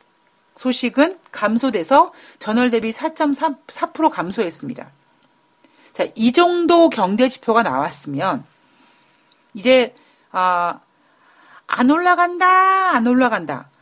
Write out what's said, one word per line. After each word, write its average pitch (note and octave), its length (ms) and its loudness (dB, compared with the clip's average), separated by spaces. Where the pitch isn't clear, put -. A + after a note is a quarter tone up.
소식은 B3+ 640 -2
감소돼서 A#3 800 0
전월 A#3+ 300 0
대비 A3+ 220 -2
사점삼, D4+ 640 -4
사 - 240 -6
프로 D#4 180 -4
감소했습니다. F3 800 -8
자, - 120 -4
이 A3+ 160 2
정도 E4+ 580 4
경제 G#3+ 400 0
지표가 A#3 340 0
나왔으면 D3 840 -4
이제, B3 400 2
아, F3+ 480 -2
안 B3 220 0
올라간다, F4+ 1080 2
안 A#3+ 120 0
올라간다. A3 640 -2